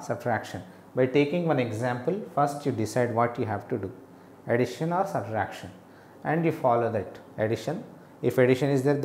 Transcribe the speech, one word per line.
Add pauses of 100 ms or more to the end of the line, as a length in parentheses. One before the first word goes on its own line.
subtraction. (340)
By
taking
one
example, (140)
first
you
decide
what
you
have
to
do, (560)
addition
or
subtraction, (520)
and
you
follow
that (180)
addition. (380)
If
addition
is
there,